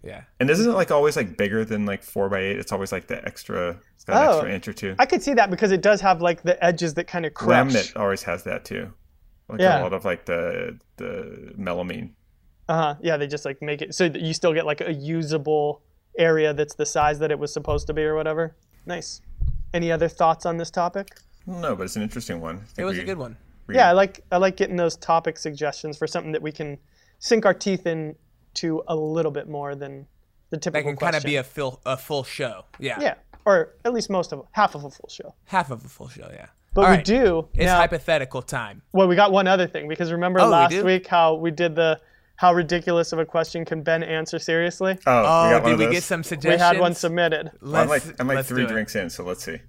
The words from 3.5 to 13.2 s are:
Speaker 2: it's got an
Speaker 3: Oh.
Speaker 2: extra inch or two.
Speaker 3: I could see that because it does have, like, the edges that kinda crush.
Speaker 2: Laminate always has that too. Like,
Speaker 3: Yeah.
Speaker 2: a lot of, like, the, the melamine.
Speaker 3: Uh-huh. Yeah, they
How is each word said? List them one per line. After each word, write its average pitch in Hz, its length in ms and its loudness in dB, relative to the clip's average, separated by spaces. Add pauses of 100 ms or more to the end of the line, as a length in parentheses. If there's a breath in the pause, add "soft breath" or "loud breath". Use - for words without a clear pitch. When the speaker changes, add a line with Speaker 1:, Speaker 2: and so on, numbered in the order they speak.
Speaker 2:
it's - 100 -20
got 233 180 2
an 302 60 6
Speaker 3:
Oh. 226 40 4
Speaker 2:
extra 147 220 0
inch 92 140 -8
or 101 40 -10
two. 98 260 -8
Speaker 3:
I - 80 6
could - 160 0
see 277 120 0
that 208 160 4
because 190 220 2
it 185 100 2
does 202 180 4
have, 185 220 2
like, 175 200 0
the 175 220 0
edges 170 300 0
that 175 140 -4
kinda 170 220 -6
crush. 120 420 2
Speaker 2:
Laminate 101 280 0
always 98 220 0
has 87 220 -6
that 95 200 -6
too. 95 280 -10 (560)
Like, - 120 -6
Speaker 3:
Yeah. 175 200 4
Speaker 2:
a - 20 -2
lot 90 100 -2
of, 95 120 -4
like, 90 220 -4
the, 87 520 -4 (180)
the 90 640 -12
melamine. 90 520 -6 (580)
Speaker 3:
Uh-huh. 160 320 -2
Yeah, 165 160 -2
they 143 100 -4